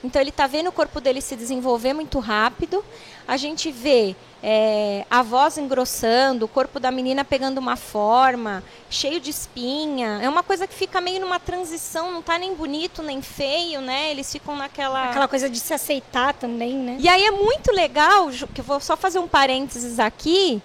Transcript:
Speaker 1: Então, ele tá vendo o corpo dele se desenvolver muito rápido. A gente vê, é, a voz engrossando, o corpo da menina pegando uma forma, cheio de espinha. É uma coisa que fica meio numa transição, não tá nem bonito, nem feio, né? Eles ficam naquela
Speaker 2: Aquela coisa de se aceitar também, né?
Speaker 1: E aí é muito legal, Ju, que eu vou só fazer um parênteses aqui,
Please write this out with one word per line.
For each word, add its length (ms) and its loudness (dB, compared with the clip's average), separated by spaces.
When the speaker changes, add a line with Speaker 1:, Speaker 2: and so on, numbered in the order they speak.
Speaker 1:
Então, 180 0
ele 100 0
tá 140 2
vendo 220 0
o 40 0
corpo 300 -2
dele 200 2
se 140 -8
desenvolver 580 -2
muito 260 -2
rápido. 680 0
A 80 0
gente 360 -4
vê, 440 4
é, 720 2
a 100 6
voz 360 4
engrossando, 880 2
o 20 -8
corpo 320 -2
da 100 0
menina 360 -2
pegando 320 -2
uma 180 -2
forma, 880 2
cheio 300 -2
de 100 -10
espinha. 920 -4
É 80 0
uma 140 0
coisa 220 -2
que 80 -14
fica 280 -4
meio 180 -4
numa 200 -2
transição, 720 -6
não 100 -8
tá 160 -2
nem 180 -4
bonito, 480 -6
nem 180 -8
feio, 600 -4
né? 300 -4
Eles 200 -8
ficam 240 -8
naquela 540 -2
Speaker 2:
Aquela 180 2
coisa 220 -2
de 100 -6
se 140 -4
aceitar 600 -2
também, 420 -6
né? 240 -6
Speaker 1:
E 100 6
aí 160 6
é 60 4
muito 400 2
legal, 600 4
Ju, 160 -8
que 140 -12
eu 40 -10
vou 140 -2
só 160 0
fazer 240 0
um 80 -2
parênteses 720 2
aqui, 640 2